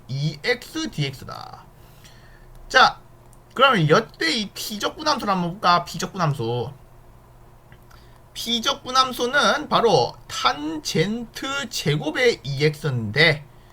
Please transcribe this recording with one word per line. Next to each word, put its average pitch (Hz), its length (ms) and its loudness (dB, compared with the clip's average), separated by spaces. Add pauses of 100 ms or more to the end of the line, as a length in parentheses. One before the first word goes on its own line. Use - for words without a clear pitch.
이 147 360 -4
엑스 254 480 -4
디엑스다. - 760 -10 (1000)
자, 247 320 4 (560)
그러면 226 340 4
여태 226 420 2
이 220 180 -4
P적분함수를 247 840 -4
한번 175 200 -2
볼까? 175 320 2
P적분함수. 135 880 -4 (1600)
P적분함수는 254 1400 0
바로 185 460 4 (120)
탄젠트 240 1400 -4
제곱의 240 760 0
이 139 220 -2
엑스인데, 143 800 0 (280)